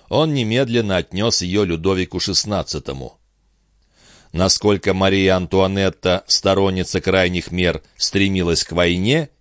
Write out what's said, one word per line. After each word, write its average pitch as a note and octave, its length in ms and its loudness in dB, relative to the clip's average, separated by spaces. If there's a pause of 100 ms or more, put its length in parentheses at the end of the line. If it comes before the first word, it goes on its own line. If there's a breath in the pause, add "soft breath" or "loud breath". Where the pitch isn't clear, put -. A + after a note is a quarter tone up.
(100)
Он D3+ 240 0
немедленно A2+ 640 0
отнес G2+ 420 -2
ее F#2+ 240 0
Людовику F2+ 560 -2
шестнадцатому. D2+ 960 -6 (1160 soft breath)
Насколько F#2+ 640 0
Мария F#2+ 420 2
Антуанетта, F#2+ 920 0
сторонница F#2+ 720 0
крайних F2+ 500 0
мер, E2+ 320 0 (140)
стремилась F#2+ 640 0
к - 100 -8
войне, F#2 580 0 (100)